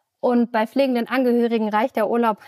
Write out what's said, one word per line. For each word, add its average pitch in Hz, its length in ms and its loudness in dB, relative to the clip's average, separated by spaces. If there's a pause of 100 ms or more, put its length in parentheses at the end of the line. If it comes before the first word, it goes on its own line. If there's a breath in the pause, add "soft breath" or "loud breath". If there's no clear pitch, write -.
(200)
Und 240 320 0
bei 220 140 0
pflegenden 247 420 -2
Angehörigen 233 640 0
reicht 214 280 -2
der 214 120 0
Urlaub 233 380 0